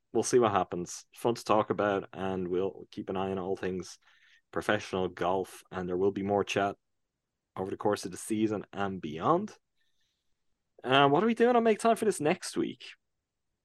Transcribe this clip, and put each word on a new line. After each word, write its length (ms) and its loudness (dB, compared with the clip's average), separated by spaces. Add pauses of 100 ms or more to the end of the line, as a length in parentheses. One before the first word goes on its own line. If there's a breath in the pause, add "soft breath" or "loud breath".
(120)
we'll 120 2
see 160 4
what 120 4
happens. 540 -2 (100)
Fun 200 0
to 100 -10
talk 240 4
about, 420 0
and 380 -4
we'll 420 -4
keep 180 -10
an 60 -4
eye 160 -2
on 80 -2
all 160 -4
things 420 -6 (540)
professional 560 0
golf, 640 -2
and 160 -6
there 80 -2
will 160 2
be 120 -2
more 200 2
chat 320 -2 (800)
over 160 -6
the 60 -8
course 260 0
of 80 -8
the 60 -14
season 560 -2
and 260 -6
beyond. 540 0 (1300)
Uh, 240 6
what 160 4
are 40 2
we 60 2
doing 220 4
on 80 4
Make 160 2
Time 160 2
for 100 -4
This 140 0
next 380 -2
week? 260 -4 (800)